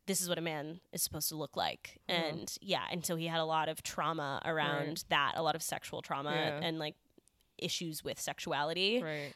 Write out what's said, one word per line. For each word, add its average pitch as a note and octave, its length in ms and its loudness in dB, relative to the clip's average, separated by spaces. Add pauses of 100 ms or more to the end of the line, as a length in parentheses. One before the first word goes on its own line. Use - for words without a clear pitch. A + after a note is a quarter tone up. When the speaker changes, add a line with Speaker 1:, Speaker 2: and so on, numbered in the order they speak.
Speaker 1:
"This F#3+ 140 2
is F3+ 80 0
what F3 100 2
a - 40 -2
man D#3 380 -4 (120)
is - 100 -2
supposed - 260 0
to D#3+ 80 -4
look D3+ 200 -4
like." - 520 -2
Speaker 2:
Uh-huh. F3+ 120 2
Speaker 1:
And, D#3+ 400 -2
yeah, D#3+ 300 0
and E3+ 160 -4
so F3+ 80 0
he E3 140 0
had E3 100 0
a D#3+ 60 4
lot D#3 240 2
of D#3+ 140 -4
trauma D3+ 600 0
around C#3+ 440 2
Speaker 2:
Right. D#3+ 220 -4
Speaker 1:
that, C#3+ 260 6
a E3 60 2
lot D#3 120 4
of D#3 80 -4
sexual - 400 -4
trauma D3 300 -2
Speaker 2:
Yeah. D3+ 300 2
Speaker 1:
and, E3 180 0
like, D3+ 160 -4 (600)
issues E3 440 -4
with C3 180 -4
sexuality E3+ 800 2
Speaker 2:
Right. D3+ 360 -4